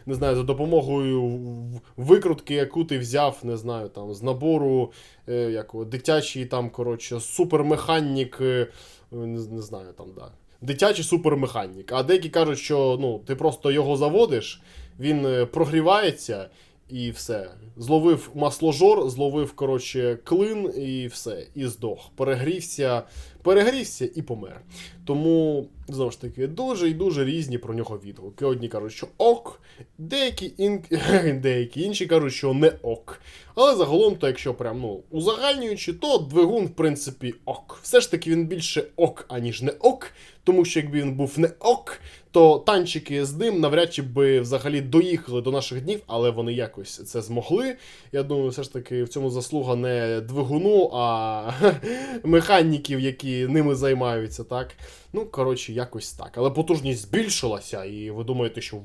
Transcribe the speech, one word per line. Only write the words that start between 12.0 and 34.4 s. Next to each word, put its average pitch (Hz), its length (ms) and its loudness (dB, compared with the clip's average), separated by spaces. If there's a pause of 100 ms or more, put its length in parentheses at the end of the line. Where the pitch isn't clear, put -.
деякі 165 260 2
кажуть, 151 300 2
що, 135 420 0
ну, 120 260 -4
ти 135 80 -4
просто 143 360 0
його 143 260 2
заводиш, 147 640 2 (380)
він, 143 260 0
е, 127 200 2
прогрівається, 156 1000 2 (400)
і 123 220 -6
все. 104 400 -8 (260)
Зловив 156 580 2
масложор, 151 760 2
зловив, 143 420 -2
коротше, 127 720 -2
клин, 202 540 0
і 131 280 -6
все, 107 480 -10
і 139 120 -6
здох. - 500 -8
Перегрівся, 135 840 -2 (400)
перегрівся 202 720 4
і 160 80 -6
помер. 104 380 -12 (440)
Тому, 151 600 2 (220)
знову 131 220 -2
ж - 100 -14
таки, 127 260 -6
дуже 185 420 -2
і 160 60 0
дуже 160 300 0
різні 139 340 -2
про 113 160 -8
нього 110 300 -6
відгуки. 101 400 -10
Одні 123 240 0
кажуть, 107 240 -8
що - 140 -12 (120)
ок, - 420 2 (380)
деякі 233 600 -4
ін-, 196 320 0
<laughs> 160 520 2
деякі 123 400 -2
інші 190 240 -2
кажуть, 156 260 2
що 135 220 -2
не 160 180 6 (100)
ок. - 380 -8 (340)
Але 262 220 6
загалом, 180 400 4
то 156 100 -2
якщо 127 280 -2